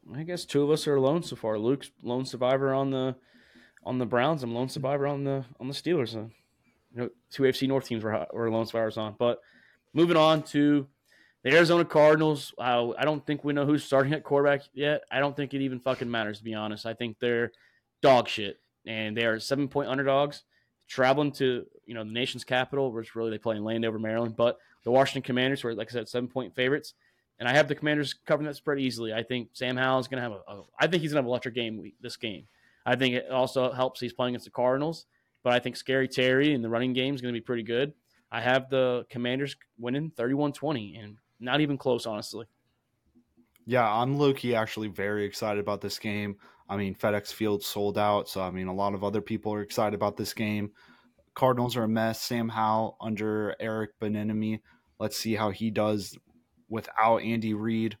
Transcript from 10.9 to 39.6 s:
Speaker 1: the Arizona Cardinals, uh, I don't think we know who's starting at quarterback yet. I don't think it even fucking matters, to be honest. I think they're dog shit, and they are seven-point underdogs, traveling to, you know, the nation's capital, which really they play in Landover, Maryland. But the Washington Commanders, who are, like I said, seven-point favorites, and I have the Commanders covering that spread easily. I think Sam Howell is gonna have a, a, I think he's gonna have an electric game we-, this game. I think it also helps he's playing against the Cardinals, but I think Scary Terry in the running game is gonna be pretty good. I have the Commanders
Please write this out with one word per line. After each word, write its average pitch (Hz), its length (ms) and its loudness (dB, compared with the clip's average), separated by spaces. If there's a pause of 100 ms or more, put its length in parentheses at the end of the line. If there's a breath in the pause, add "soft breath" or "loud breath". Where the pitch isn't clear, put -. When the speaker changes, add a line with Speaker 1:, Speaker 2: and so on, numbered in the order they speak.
Speaker 1:
the 127 80 2
Arizona 170 320 8
Cardinals, 156 760 6
uh, 120 400 0
I 131 60 0
don't 151 220 0
think 147 180 -4
we 147 80 0
know 143 140 2
who's 147 180 2
starting 139 300 4
at 151 100 -4
quarterback 143 380 4 (120)
yet. 143 280 0 (100)
I 131 80 0
don't 139 160 0
think 143 180 -4
it 139 80 0
even 131 180 -2
fucking 127 300 -2
matters, 107 280 -2
to 107 60 -20
be 110 100 -8
honest. 107 320 -6
I 113 80 -4
think 113 260 -6
they're 120 320 2 (500 soft breath)
dog 123 280 8
shit, 101 300 -6 (260)
and 110 320 -4
they 117 80 2
are 113 140 2
seven-point 139 500 -2
underdogs, 139 540 0 (440)
traveling 135 460 4
to, 127 320 0 (200)
you 117 100 -14
know, 110 80 -8
the 107 80 -10
nation's 123 320 -4
capital, 131 480 0
which 113 240 -10
really 113 160 -2
they 107 80 -6
play 113 180 -2
in 104 60 -6
Landover, 113 360 -2
Maryland. 110 380 -2
But 120 200 2 (260 soft breath)
the 117 80 -2
Washington 135 340 4
Commanders, 131 360 0
who 123 60 -4
are, 113 80 -4
like 110 160 -8
I - 20 -14
said, 113 160 -6
seven-point 123 460 -6
favorites, 131 380 0 (440)
and 120 120 -4
I 123 40 2
have 147 140 6
the 143 80 -2
Commanders 147 380 -2 (120)
covering 151 220 0
that 147 80 -8
spread 143 240 -2
easily. 117 340 -2
I 117 100 -2
think 120 300 -6
Sam 127 240 -4
Howell 131 220 2
is 120 80 -4
gonna 131 140 -6
have 120 100 -6
a, 98 100 -12 (100)
a, 98 120 -14 (160)
I 156 80 4
think 165 140 0
he's 156 100 -4
gonna 147 80 2
have 127 60 0
an 117 40 -2
electric 123 260 -2
game 113 260 -4
we-, 101 200 -18
this 120 140 -12
game. 98 320 -8 (380 soft breath)
I 123 100 4
think 123 200 2
it - 140 -2
also 127 440 2
helps 127 260 -2
he's 120 140 -6
playing 123 220 -2
against 117 100 -12
the - 60 -20
Cardinals, 135 540 0 (380)
but 120 100 2
I 123 60 4
think 123 160 -6
Scary 131 320 0
Terry 131 460 4
in 123 80 0
the 113 80 -4
running 123 240 0
game 131 200 0
is 127 80 -6
gonna 123 120 -4
be 113 80 -6
pretty 117 220 -4
good. 120 300 -2 (380)
I 113 100 -4
have 127 280 2
the 127 400 2
Commanders 131 460 -4 (220)